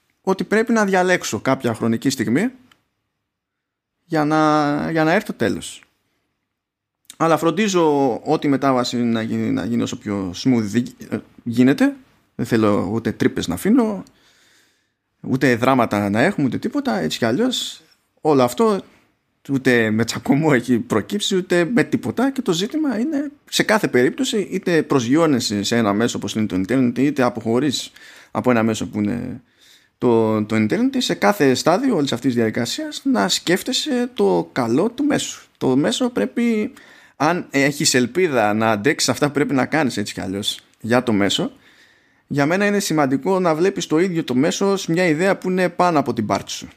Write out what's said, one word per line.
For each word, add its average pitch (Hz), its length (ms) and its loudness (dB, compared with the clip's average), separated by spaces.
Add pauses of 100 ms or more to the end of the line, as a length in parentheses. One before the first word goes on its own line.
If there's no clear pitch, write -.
(260)
ότι 190 180 -2
πρέπει 226 280 0
να 220 120 4
διαλέξω 180 560 2
κάποια 131 340 0
χρονική 113 360 0
στιγμή 127 380 0 (1600)
για 156 200 -2
να, 151 640 2
για 160 140 2
να 160 80 2
έρθει 214 140 2
το - 60 -8
τέλος. - 500 -4 (1300)
Αλλά 160 200 2
φροντίζω 165 800 2 (100)
ό,τι 151 240 0
μετάβαση 131 480 0
να 117 260 0
γίνει, 113 280 -2
να 107 140 -2
γίνει 117 180 -2
όσο - 160 -6
πιο 98 380 -6
smooth 123 260 2
δι-, 110 340 -2 (140)
ε, 110 80 -6 (240)
γίνεται. 135 540 2 (380)
Δεν 123 120 -6
θέλω 104 460 2
ούτε 113 200 -2
τρύπες - 360 -2
να 82 60 -4
αφήνω, 220 480 0 (1160)
ούτε 131 360 2
δράματα 110 540 2
να 107 100 0
έχουμε, 151 260 2
ούτε 117 120 -2
τίποτα. 254 400 -4
Έτσι 156 200 -4
κι - 60 -2
αλλιώς, 226 580 -2 (380)
όλο 143 220 4
αυτό 202 380 2 (720)
ούτε 123 400 2
με 110 140 0
τσακωμό 143 480 0
έχει 123 260 2
προκύψει, 190 580 -2
ούτε 180 280 0
με 233 200 2
τίποτα. 262 460 -2
Και 269 120 -6
το - 100 -2
ζήτημα 254 460 -2
είναι, 285 320 -4 (200)
σε - 120 -2
κάθε 208 260 0
περίπτωση, 170 600 0
είτε 175 320 0
προσγειώνεσαι 127 800 2
σε 117 140 0
ένα 107 160 2
μέσο 113 240 0
όπως - 180 -8
είναι 110 120 0
το 92 220 -2
internet, 123 300 0
είτε 139 240 0
αποχωρείς 120 720 -2 (380)
από 120 200 -2
ένα 113 120 2
μέσο 107 260 -2
που 104 120 -6
είναι 95 400 -6 (580)
το, 110 460 2
το 110 120 -2
internet, 202 400 0
σε 254 180 -2
κάθε 151 400 2
στάδιο 202 420 0
όλης 143 160 0
αυτής 123 140 -4
της 123 80 0
διαδικασίας 120 680 -2
να 208 240 2
σκέφτεσαι 247 840 -2
το 185 380 0
καλό 131 380 0
του 285 140 -4
μέσου. - 380 -2 (160)
Το 131 180 2
μέσο 240 340 0
πρέπει, 220 640 -2 (440)
αν 165 340 -2
έχεις 139 440 2
ελπίδα 123 600 2
να 110 160 2
αντέξεις 110 380 0
αυτά 139 180 0
που 139 60 -2
πρέπει 143 220 -2
να 127 120 0
κάνεις 147 300 -2
έτσι 104 180 -6
κι 95 60 -8
αλλιώς 98 400 -6 (200)
για 120 220 0
το 113 100 -2
μέσο, 104 400 0 (720)
για 143 200 0
μένα 190 200 0
είναι 202 120 0
σημαντικό 156 640 0
να 170 140 2
βλέπεις 180 320 0
το 156 120 2
ίδιο 170 260 0
το 123 100 -4
μέσο 190 420 0
σε 170 160 -6
μια 180 140 2
ιδέα 175 320 0
που 185 120 -4
είναι 185 180 0
πάνω 175 300 2
από 123 140 0
την 113 140 -2
πάρτη 98 240 -4
σου. - 260 -12